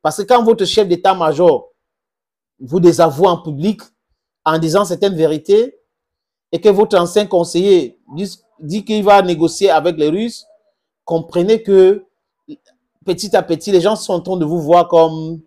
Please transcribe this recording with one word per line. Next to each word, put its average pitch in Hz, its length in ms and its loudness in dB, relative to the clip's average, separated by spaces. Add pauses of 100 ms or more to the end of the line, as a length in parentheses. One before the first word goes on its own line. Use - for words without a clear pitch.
Parce 151 160 -4
que 202 60 -8
quand 240 200 2
votre 220 220 2
chef 196 240 0
d'état-major 170 800 0 (880)
vous 131 220 -6
désavoue 165 460 4
en 175 100 0
public 165 420 -6 (640)
en 160 140 0
disant 160 260 0
certaines 175 320 -4
vérités, 160 640 0 (720)
et 170 80 -6
que 214 100 2
votre 208 280 2
ancien 175 280 0
conseiller 175 720 0 (140)
dit, 185 160 -10 (300)
dit 170 240 -8
qu'il 214 200 -4
va 202 180 6
négocier 170 480 -2
avec 160 280 0
les 151 120 0
Russes, 220 360 -6 (580)
comprenez 175 600 -2
que 196 420 4 (1000)
petit 190 300 -4
à 185 60 2
petit, 175 300 -6
les 180 100 4
gens 208 140 0
sont - 180 -8
en 170 80 -4
train 185 160 -6
de 165 80 -2
vous 165 160 -4
voir 170 260 2
comme 160 600 0